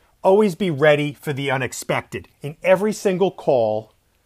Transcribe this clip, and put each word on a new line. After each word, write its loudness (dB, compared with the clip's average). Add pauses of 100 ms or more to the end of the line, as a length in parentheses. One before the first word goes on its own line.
(240)
"Always 4
be -2
ready 2
for -10
the -4
unexpected." -6 (140)
In -12
every 2
single -2
call, -2 (320)